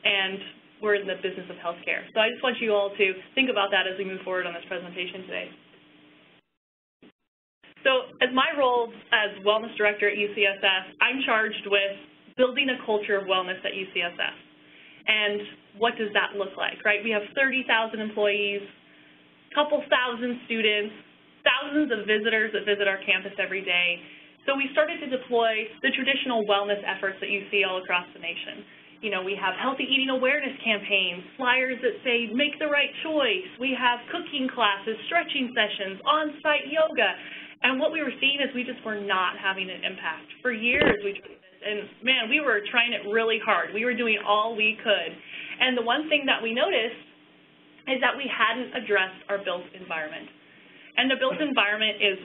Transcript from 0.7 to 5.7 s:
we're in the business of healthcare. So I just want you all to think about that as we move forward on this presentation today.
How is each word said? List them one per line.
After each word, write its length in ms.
we're 180
in 60
the 160
business 260
of 80
healthcare. 560
So 60
I 100
just 140
want 180
you 160
all 160
to 120
think 160
about 220
that 180
as 80
we 80
move 160
forward 240
on 80
this 160
presentation 560
today. 240